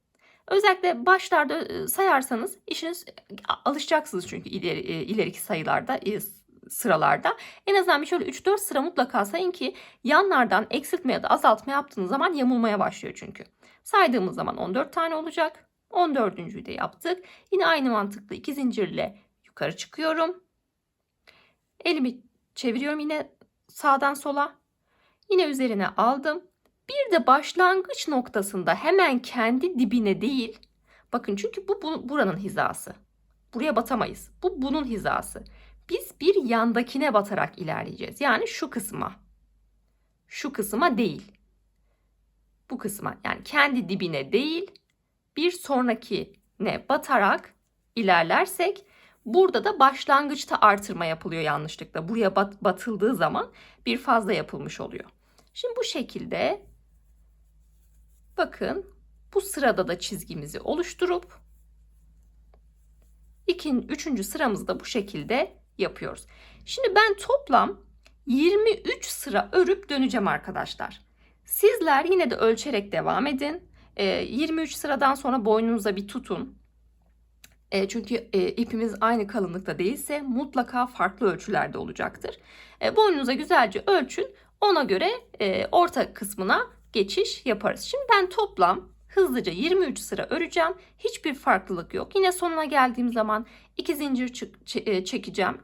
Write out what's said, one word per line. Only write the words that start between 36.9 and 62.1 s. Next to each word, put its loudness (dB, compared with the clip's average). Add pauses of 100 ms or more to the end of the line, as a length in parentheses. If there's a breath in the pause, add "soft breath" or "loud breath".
batarak 0
ilerleyeceğiz. -8
Yani 2
şu -8
kısma. -8 (1160)
Şu -10
kısma 0
değil. -2 (1400)
Bu -8
kısma. -8
Yani -4
kendi 0
dibine -4
değil, -2 (640)
bir 2
sonrakine -4
batarak 2 (420)
ilerlersek 2 (400 soft breath)
burada 4
da 2
başlangıçta 4
artırma 4
yapılıyor -4
yanlışlıkla. -4
Buraya 2
bat-, 0
batıldığı 0
zaman -2 (340 loud breath)
bir 0
fazla 2
yapılmış -6
oluyor. -12 (440 soft breath)
Şimdi -6
bu -2
şekilde -4 (1700)
bakın -4 (400)
bu 4
sırada 0
da -4
çizgimizi -10
oluşturup -4 (2000)